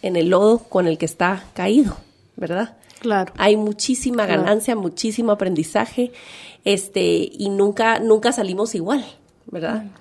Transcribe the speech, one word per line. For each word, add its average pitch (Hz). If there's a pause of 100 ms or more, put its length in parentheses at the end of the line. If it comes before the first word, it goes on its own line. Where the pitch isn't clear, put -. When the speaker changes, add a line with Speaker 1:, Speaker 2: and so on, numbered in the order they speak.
Speaker 1:
en 185
el 170
lodo 208
con 185
el 160
que 165
está 185 (100)
caído, 202 (400)
verdad? 180 (240)
Speaker 2:
Claro. 202
Speaker 1:
Hay 208
muchísima 214
Speaker 2:
Claro. 175
Speaker 1:
ganancia, 220
muchísimo 214
aprendizaje, 208 (520)
este, 190
y 202
nunca, 202
nunca 220
salimos 208
igual, 208 (460)
¿verdad? 180
Speaker 2:
Mm, 208
claro. 196